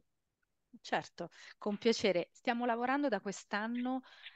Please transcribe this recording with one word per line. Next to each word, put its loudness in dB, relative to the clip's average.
Certo, -4
con -4
piacere. 4
Stiamo 0
lavorando 2
da 2
quest'anno -4